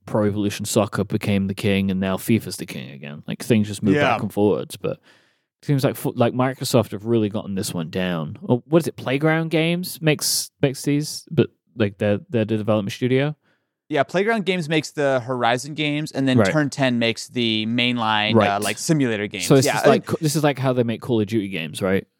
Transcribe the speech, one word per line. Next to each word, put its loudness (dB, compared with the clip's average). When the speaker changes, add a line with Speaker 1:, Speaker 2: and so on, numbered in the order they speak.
Speaker 1:
Pro 0
Evolution -2
Soccer 0
became 0
the -4
king, 2
and -2
now 0
fifa's 0
the -10
king -12
again. -14
Like, -8
things 2
just -8
move 4
Speaker 2:
Yeah. 2
Speaker 1:
back 2
and -6
forwards, 0
but -6
it -20
seems 2
like 0
fo-, -6
like, 2
Microsoft 0
have -10
really 2
gotten -6
this -4
one -6
down. -4
Or 0
what 2
is -6
it? -6
Playground 0
Games -2
makes, 0
makes 0
these, -2
but, 2
like, 0
they're, 2
they're 0
the 0
development 0
studio. 0
Speaker 2:
Yeah, 2
Playground 0
Games -2
makes -2
the 0
Horizon -2
games, -4
and -2
then 4
Speaker 1:
Right. 6
Speaker 2:
Turn 0
ten 0
makes -2
the 0
mainline, 0
Speaker 1:
Right. 6
Speaker 2:
uh, 0
like, -2
simulator 0
games. -8
Speaker 1:
So 6
it's 4
Speaker 2:
Yeah, 2
Speaker 1:
just 0
Speaker 2:
I 8
Speaker 1:
like, 2
Speaker 2:
think -4
Speaker 1:
this -2
is 0
like 0
how 0
they 0
make -4
Call 0
of 0
Duty -2
games, -6
right? 0